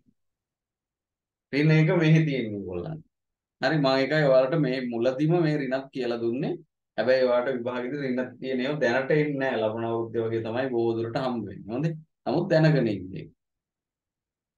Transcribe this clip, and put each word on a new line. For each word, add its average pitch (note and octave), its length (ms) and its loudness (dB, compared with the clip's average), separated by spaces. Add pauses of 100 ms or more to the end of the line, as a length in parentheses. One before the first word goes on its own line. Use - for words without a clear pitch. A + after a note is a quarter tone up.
(1500)
ඍණ D3+ 200 4
එක D#3 220 6
මෙහෙ D#3+ 280 6
තියෙන C3 260 -2
ඒගොල්ලන්. G2 500 -8 (640)
හරි C#3+ 180 0
මම C#3 140 2
ඒකයි C3+ 340 2
ඔයාලට C3 320 4
මේ C3 180 2 (100)
මුලදිම C3 500 0
මේ D#3 200 2
ඍණත් C3+ 340 -4
කියලා A#2+ 300 -4
දුන්නේ. B2 320 -2 (460)
හැබැයි B2+ 260 2
ඔයාලට B2 280 2
විභාගෙදි B2 460 -6
ඍණ B2+ 380 -4
තියෙන C3 240 -6
ඒවා D3 200 -4
දැනට C3 300 0
එන්නේ D3+ 280 2
නැහැ. C3 220 -2
ලබන A2 240 -2
අවුරුද්දේ A#2 380 -4
වගේ A2+ 200 -2
තමයි A#2 260 -4
බොහෝ A#2 260 0
දුරට A2+ 220 -4
හම්බ B2 280 -4
වෙන්නේ. F2 220 -14
හොඳේ. C#3+ 280 -4 (260)
නමුත් D#3 280 -2
දැනගෙන D#3 380 4
ඉන්න F#2+ 280 -4
ඒක. - 140 -14 (1300)